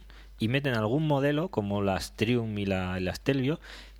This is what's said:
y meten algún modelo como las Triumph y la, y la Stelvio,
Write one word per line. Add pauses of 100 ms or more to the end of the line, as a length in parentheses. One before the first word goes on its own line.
(400)
y
meten
algún
modelo
como
las
Triumph
y
la,
y
la
Stelvio, (400)